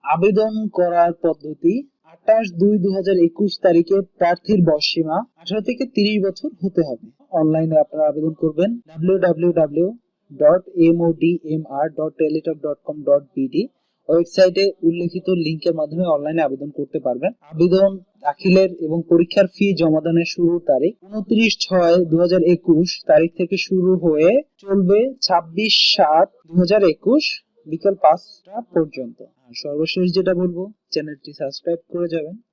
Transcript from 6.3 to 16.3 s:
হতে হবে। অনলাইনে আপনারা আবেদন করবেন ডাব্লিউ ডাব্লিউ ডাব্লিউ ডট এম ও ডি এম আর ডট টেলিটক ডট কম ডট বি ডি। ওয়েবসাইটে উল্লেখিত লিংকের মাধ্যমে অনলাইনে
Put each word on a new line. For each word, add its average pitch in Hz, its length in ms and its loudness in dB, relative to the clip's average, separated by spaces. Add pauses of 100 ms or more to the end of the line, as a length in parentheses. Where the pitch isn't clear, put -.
হতে 180 200 -2
হবে। 143 260 -6 (220)
অনলাইনে 160 500 0
আপনারা 151 280 -2
আবেদন 156 260 -4
করবেন 160 360 -2 (180)
ডাব্লিউ 165 300 -2
ডাব্লিউ 175 340 0
ডাব্লিউ 160 380 0 (420)
ডট 151 320 2 (120)
এম 170 260 4
ও 170 120 2
ডি 165 180 0 (120)
এম 156 260 -6
আর 143 200 -4
ডট 156 280 -8
টেলিটক 156 480 -2
ডট 147 180 -6
কম 151 180 -10
ডট 143 220 2 (100)
বি 135 140 -4
ডি। 151 160 -2 (460)
ওয়েবসাইটে 185 560 2 (180)
উল্লেখিত 170 460 -2
লিংকের 165 500 -2
মাধ্যমে 156 260 -4
অনলাইনে 156 360 0